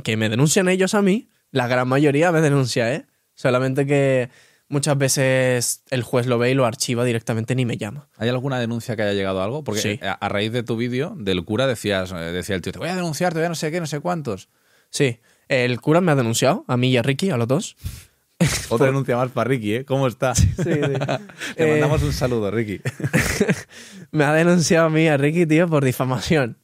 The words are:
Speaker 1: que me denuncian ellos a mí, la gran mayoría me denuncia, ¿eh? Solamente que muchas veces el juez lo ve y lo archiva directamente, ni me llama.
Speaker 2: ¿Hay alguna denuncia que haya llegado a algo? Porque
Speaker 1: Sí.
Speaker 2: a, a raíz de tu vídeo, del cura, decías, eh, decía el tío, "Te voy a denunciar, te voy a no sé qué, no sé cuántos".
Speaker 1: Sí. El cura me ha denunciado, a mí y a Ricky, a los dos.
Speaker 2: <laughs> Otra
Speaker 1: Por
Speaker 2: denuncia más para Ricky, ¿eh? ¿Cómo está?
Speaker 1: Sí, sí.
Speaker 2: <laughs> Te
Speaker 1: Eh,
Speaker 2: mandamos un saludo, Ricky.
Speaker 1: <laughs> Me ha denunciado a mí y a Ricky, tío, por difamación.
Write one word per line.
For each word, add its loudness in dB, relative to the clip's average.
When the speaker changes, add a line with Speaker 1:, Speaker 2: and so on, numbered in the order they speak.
Speaker 1:
que -2
me 0
denuncian 2
ellos 2
a 2
mí, 0
la -2
gran 2
mayoría 4
me 2
denuncia, 2
¿eh? -6
Solamente 0
que 2
muchas 0
veces 0
el -2
juez -2
lo 0
ve 2
y 2
lo 2
archiva -2
directamente, -2
ni 0
me -4
llama. -10
Speaker 2:
¿Hay -2
alguna -4
denuncia -4
que -2
haya 0
llegado -2
a -2
algo? -6
Porque -4
Speaker 1:
Sí. -4
Speaker 2:
a, -4
a -4
raíz -2
de -2
tu -4
vídeo, -4
del -2
cura, -2
decías, -2
eh, -10
decía -4
el -6
tío, -8
"Te -12
voy -6
a -4
denunciar, -2
te -4
voy 0
a -2
no -6
sé -4
qué, -4
no -6
sé -6
cuántos". -6
Speaker 1:
Sí. 0
El 0
cura 4
me 2
ha 4
denunciado, 2
a 0
mí 2
y 4
a 2
Ricky, -2
a -2
los 0
dos. -2
Speaker 2:
<laughs> 0
Otra -
Speaker 1:
Por 2
Speaker 2:
denuncia 0
más 0
para -2
Ricky, 0
¿eh? -4
¿Cómo 0
está? -2
Speaker 1:
Sí, 4
sí. -2
Speaker 2:
<laughs> -4
Te 0
Speaker 1:
Eh, 4
Speaker 2:
mandamos 2
un 0
saludo, -2
Ricky. -4
Speaker 1:
<laughs> -4
Me 2
ha 2
denunciado 4
a 2
mí 4
y 4
a 4
Ricky, 2
tío, 4
por 2
difamación. 0